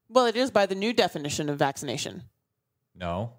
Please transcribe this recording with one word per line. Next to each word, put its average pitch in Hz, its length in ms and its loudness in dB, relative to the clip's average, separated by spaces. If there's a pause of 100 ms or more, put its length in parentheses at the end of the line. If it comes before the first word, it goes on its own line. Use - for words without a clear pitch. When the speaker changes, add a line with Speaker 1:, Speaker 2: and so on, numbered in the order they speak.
Speaker 1:
Well, 240 180 6
it 220 100 0
is 247 140 0
by 202 160 4
the 185 80 -4
new 202 180 -2
definition 160 560 -2
of 143 100 -4
vaccination. 139 680 -4 (680)
Speaker 2:
No. 90 440 -6